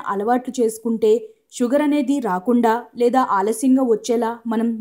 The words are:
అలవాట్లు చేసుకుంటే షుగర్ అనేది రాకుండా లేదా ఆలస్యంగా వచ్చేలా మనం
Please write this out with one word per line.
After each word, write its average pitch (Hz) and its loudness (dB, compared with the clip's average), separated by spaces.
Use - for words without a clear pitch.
అలవాట్లు 240 -2
చేసుకుంటే 220 0
షుగర్ 262 0
అనేది 285 0
రాకుండా 226 0
లేదా 247 2
ఆలస్యంగా 254 2
వచ్చేలా 233 -2
మనం 226 -2